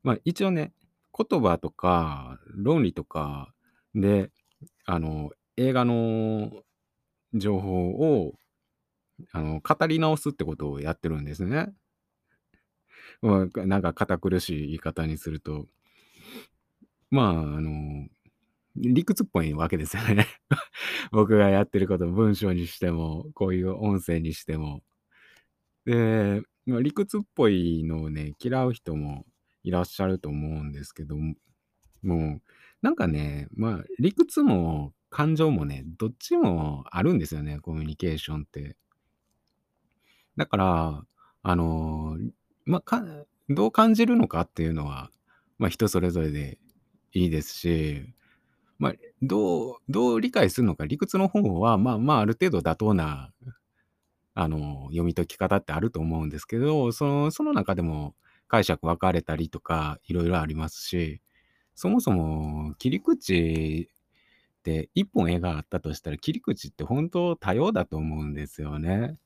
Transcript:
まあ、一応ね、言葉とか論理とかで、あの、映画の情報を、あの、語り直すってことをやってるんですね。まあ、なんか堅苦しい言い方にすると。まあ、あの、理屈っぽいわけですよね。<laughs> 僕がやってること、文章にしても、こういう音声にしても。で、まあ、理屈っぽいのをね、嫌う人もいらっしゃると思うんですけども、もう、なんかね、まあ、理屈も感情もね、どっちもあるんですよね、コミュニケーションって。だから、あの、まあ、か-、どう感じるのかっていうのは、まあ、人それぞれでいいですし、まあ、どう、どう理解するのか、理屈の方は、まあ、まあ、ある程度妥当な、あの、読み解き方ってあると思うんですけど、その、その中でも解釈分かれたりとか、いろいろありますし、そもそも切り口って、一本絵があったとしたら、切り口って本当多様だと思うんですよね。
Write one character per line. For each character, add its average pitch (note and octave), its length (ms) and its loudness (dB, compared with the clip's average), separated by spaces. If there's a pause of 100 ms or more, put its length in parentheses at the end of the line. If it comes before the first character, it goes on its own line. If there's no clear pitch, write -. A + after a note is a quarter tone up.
ま C3 80 4
あ、 G#2+ 120 2
一 F3 200 0
応 F#3+ 80 4
ね、 D#3 200 -2 (400)
言 F#3 300 0
葉 F2 160 4
と D#2+ 120 -6
か D#2 680 0 (160)
論 B2 300 2
理 F2+ 80 2
と - 100 -8
か C#2+ 500 -8 (440)
で、 G2+ 340 4 (540)
あ F#2 160 0
の、 D2+ 320 -6 (240)
映 C3 160 2
画 B2+ 120 2
の A2 800 0 (720)
情 G2+ 260 2
報 F#2 280 0
を、 G#2+ 460 2 (1000)
あ E2 100 -4
の、 D#2 180 -4
語 - 280 0
り D#3+ 100 0
直 D#3 180 2
す D3 140 -4
っ - 40 -12
て - 100 -6
こ D#2 100 -6
と D2 160 -6
を C#2 80 -8
や D2 140 -4
っ - 80 -4
て E2 80 -4
る D#2 120 -2
ん C#2+ 40 -8
で D2 100 -8
す F2 100 -6
ね。 D#3 300 -4 (1500)
ま G2 300 4
あ、 F#2+ 140 -4
な G2 120 4
ん F#2+ 40 2
か F2 100 0
堅 F#2+ 260 -2
苦 F#2 200 0
し - 120 -4
い D2+ 180 -4
言 - 80 -8
い - 20 -10
方 D#2+ 280 -4
に D#2 120 -4
す - 100 -10
る D#2 120 -6
と。 D2+ 260 -8 (1400)
ま C3+ 120 4
あ、 G#2+ 80 4
あ E2+ 40 2 (260)
の、 D2+ 460 -6 (720)
理 B2+ 280 2
屈 G3+ 200 0
っ - 80 -2
ぽ E2+ 100 2
い D#2 120 -2
わ D#2+ 140 0
け E2+ 100 -2
で D#2 80 -4
す F2 100 -8
よ G#2+ 60 -4 (120)
ね。 G#2 120 6 (240)
<laughs> - 600 -4
僕 G#2+ 280 6
が G2+ 100 8
や G2 140 6
っ G2+ 40 2
て - 120 -2
る F#2 100 4
こ F#2+ 100 2
と、 E2+ 80 0
文 G#2 280 4
章 F#2+ 180 0
に F2 140 0
し - 120 -14
て F2+ 120 0
も、 E2 440 -4
こ G2+ 120 0
う F#2 80 0
い F#2 80 0
う F#2 100 -2
音 G2+ 280 0
声 E2+ 200 0
に D#2+ 140 -4
し - 100 -12
て D#2+ 140 -6
も。 D2 240 -8 (1040)
で、 A2 560 2 (240)
ま B2+ 100 0
あ、 A#2+ 60 0
理 D3 100 0
屈 G#3 260 -2
っ - 20 0 (140)
ぽ B2+ 140 6
い E2+ 360 2
の D#2+ 200 -2
を D#2 60 -6
ね、 D2+ 280 -8
嫌 B2+ 280 -2
う B2 80 0
人 E2+ 200 -8
も D2+ 300 -6 (380)
い F2+ 80 -6
ら F2+ 120 2
っ - 40 0
し - 140 -14
ゃ F#2+ 60 0
る F#2 120 0
と D2+ 100 -10
思 D2+ 320 -4
う D2+ 40 -8
ん D2 80 -8
で C#2+ 120 -12
す - 80 -18
け D#2 120 -12
ど D2 120 -8
も、 D#2 180 -4 (680)
も F2+ 140 0 (200)
う、 - 60 -16 (400)
な A#3+ 80 4
ん E4 60 0
か - 120 0
ね、 D3 480 -2
ま A2 220 -2
あ、 E2+ 60 -10 (140)
理 E3 140 2
屈 - 300 2
も E2+ 500 2 (160)
感 D#3 260 2
情 D#3 160 4
も D3 140 2
ね、 C#3 200 -6 (140)
ど A2 100 -2
っ A#2 100 -4
ち - 180 0
も C3 540 2
あ F2+ 120 0
る E3+ 120 4
ん C#3 40 2
で E2 60 0
す D2+ 100 -6
よ D2+ 80 -6
ね、 D2 180 -6
コ E2 120 -8
ミ D#2 120 -4
ュ - 20 -6
ニ D2+ 100 -8
ケ F2 180 -2
ー D2+ 40 -4
シ - 120 -10
ョ D2+ 80 -4
ン D2+ 40 -6
っ - 20 -10
て。 C#2+ 320 -14 (1600)
だ D#2 80 -2
か - 140 0
ら、 E2 480 2 (360)
あ F#2 140 2
の、 D#2+ 600 0 (480)
ま F3 120 2
あ、 - 40 -2
か-、 A#3 200 -2 (460)
ど F3 200 4
う A3 40 0
感 A3 220 6
じ A#3 100 6
る A#3 120 4
の - 120 4
か E2+ 140 0
っ F2 60 -2
て - 140 -4
い D#2+ 60 2
う D#2+ 60 0
の D2+ 120 -4
は、 C#2 240 -10 (460)
ま A2+ 100 0
あ、 F#2 40 2
人 - 180 0
そ F#2 120 2
れ F2+ 100 2
ぞ E2+ 100 0
れ D#2 100 0
で D2 280 -8 (540)
い F2+ 140 2
い E2+ 40 2
で D#2 120 0
す - 120 -12
し、 D#2 600 -2 (640)
ま C#3+ 120 0
あ、 - 20 -10 (300)
ど F3 500 0
う、 - 40 -16 (120)
ど A#3+ 260 2
う A3+ 60 2
理 B3 100 0
解 D#3+ 200 4
す - 100 -4
る A#2+ 60 6
の E2+ 100 2
か、 D#2 100 -4
理 C#3+ 120 -4
屈 F#3+ 200 -2
の G3 100 2
方 A2 320 0
は、 A2+ 180 4
ま A#2+ 140 2
あ、 A2 60 0
ま C#3 160 4
あ、 C3 60 4
あ G#2+ 60 2
る A2+ 80 2
程 F3+ 160 2
度 A2+ 80 2
妥 D#2+ 180 0
当 G#2+ 180 2
な、 D2+ 380 -2 (1040)
あ E2+ 140 0
の、 D2 420 -6
読 E2+ 120 -2
み E2+ 120 0
解 E2+ 120 0
き - 100 -18
方 G2 200 0
っ G2 80 -2
て - 80 -8
あ D#2 80 -2
る A2 100 0
と F2 100 -8
思 D#2+ 220 -2
う D#2 40 -2
ん - 20 -4
で D#2 100 -8
す - 60 -12
け A2+ 140 -6
ど、 C#3 340 0
そ D3 140 -2
の、 C#3+ 260 0
そ - 100 -6
の D4+ 100 0
中 G3+ 220 0
で F2 80 0
も D#2 320 -4 (320)
解 A2+ 180 4
釈 D#2+ 220 -2
分 E2+ 120 2
か F#2 120 2
れ E2+ 120 0
た D#2+ 120 -4
り D#2 160 -4
と - 100 -12
か、 D#2 460 -4
い - 60 -6
ろ F2 120 0
い E2+ 40 2
ろ E2+ 120 2
あ D#2 60 -2
り D#2 80 -6
ま D#2 140 -4
す - 60 -10 (120)
し、 E2 340 -4 (540)
そ - 140 -4
も A3+ 120 4
そ - 120 0
も D#2 680 -2
切 B2+ 120 0
り F3+ 100 -2
口 E2 880 0 (680)
っ - 40 -20
て、 D#2+ 320 -4
一 G3 120 2
本 F2 260 0
絵 F2 80 0
が F2 160 -2
あ D2+ 40 -6
っ D2+ 60 -14
た F2 140 -4
と D#2 140 -6
し - 60 -12
た D#2+ 120 -10
ら、 D2 60 -8
切 - 160 -4
り A#3+ 60 -6
口 - 280 -6
っ - 20 -12
て - 140 -10
本 D3 260 -2
当 F3 260 -2
多 F#2+ 180 -2
様 D#3+ 180 2
だ F2+ 120 -2
と - 120 -8
思 D#2 260 -4
う - 20 -6
ん D2 100 -6
で D2 120 -8
す - 160 -14
よ D2+ 160 -6
ね。 G#2 480 -2